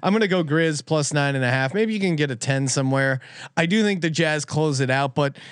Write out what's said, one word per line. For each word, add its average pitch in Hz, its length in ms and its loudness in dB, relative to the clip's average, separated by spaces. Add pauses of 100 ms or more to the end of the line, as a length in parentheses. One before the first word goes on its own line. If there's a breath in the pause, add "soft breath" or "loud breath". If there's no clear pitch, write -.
I'm 190 100 2
gonna 220 140 2
go 185 160 2
Grizz 156 420 0
plus 151 280 0
nine 143 240 0
and 131 80 0
a 123 60 2
half. 131 220 0
Maybe 220 200 0
you 214 80 -2
can 180 160 2
get 139 160 0
a 117 40 -6
ten 135 300 -2
somewhere. 135 540 0 (360 loud breath)
I 170 100 2
do 214 180 2
think 202 160 0
the 165 100 0
Jazz 151 340 0
close 151 360 0
it 127 100 0
out, 135 240 0
but 143 220 0 (160 loud breath)